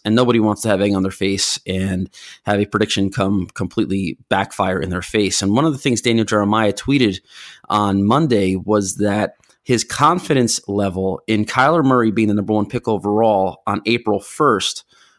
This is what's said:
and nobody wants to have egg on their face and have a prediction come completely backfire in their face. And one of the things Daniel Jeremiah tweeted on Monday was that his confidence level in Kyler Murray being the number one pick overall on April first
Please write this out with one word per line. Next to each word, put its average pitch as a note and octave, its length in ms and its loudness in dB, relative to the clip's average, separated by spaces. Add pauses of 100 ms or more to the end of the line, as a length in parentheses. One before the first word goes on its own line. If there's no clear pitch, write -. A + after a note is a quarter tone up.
and G#2+ 100 0
nobody A#2+ 240 4
wants G#2+ 240 0
to A2+ 60 -2
have G2 120 2
egg G2+ 140 2
on F#2+ 80 0
their F#2+ 80 -2
face G2 560 -4
and F#2 420 -4 (360)
have G#2 160 0
a G#2 40 2
prediction G2+ 460 0
come G2 440 -2
completely F#2+ 640 -4 (120)
backfire G2 520 -2
in F2+ 100 -6
their F2+ 120 -4
face. G2+ 400 0
And G2 140 0
one C#3+ 80 2
of D#3+ 80 2
the C3+ 60 -6
things A#2+ 220 0
Daniel A2+ 240 0
Jeremiah G#2 480 0
tweeted A#2+ 460 0 (500)
on G2+ 380 2
Monday A2+ 480 2
was F#2+ 440 -2
that G2+ 360 -2 (300)
his A#2+ 180 0
confidence C#3+ 840 0
level F#2+ 580 -2
in G#2+ 180 0
Kyler C#3 400 2
Murray B2 280 2
being G#2+ 160 2
the G#2 60 0
number G#2 180 -2
one G#2 140 2
pick - 200 -6
overall G#2 800 0
on G#2 180 -4
April A2 360 0
first - 640 -2 (340)